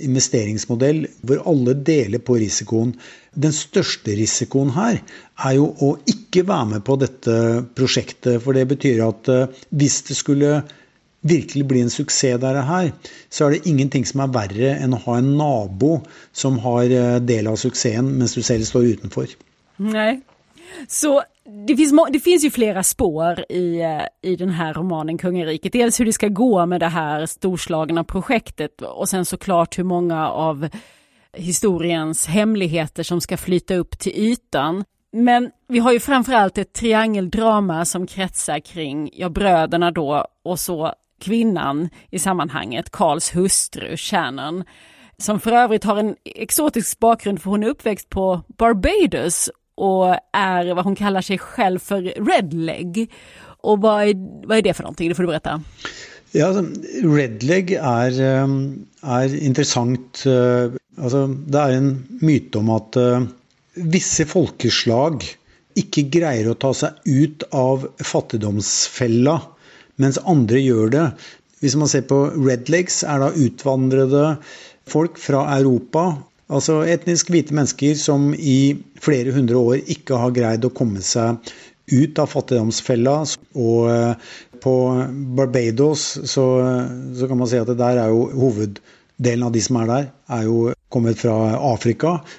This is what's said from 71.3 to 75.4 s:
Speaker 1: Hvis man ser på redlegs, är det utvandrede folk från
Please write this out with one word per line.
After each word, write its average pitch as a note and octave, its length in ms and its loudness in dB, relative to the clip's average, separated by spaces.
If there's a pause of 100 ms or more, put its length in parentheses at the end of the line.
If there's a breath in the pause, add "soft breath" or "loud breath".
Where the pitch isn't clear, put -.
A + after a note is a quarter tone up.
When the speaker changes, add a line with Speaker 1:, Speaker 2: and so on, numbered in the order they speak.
Speaker 1:
Hvis C3+ 160 0
man D3+ 120 2
ser C#3 140 0
på C#3 240 2
redlegs, D3 800 0
är C#3+ 160 -2
det C#3 160 2
utvandrede C3+ 1000 2 (520 loud breath)
folk E3 300 -2
från C#3 300 0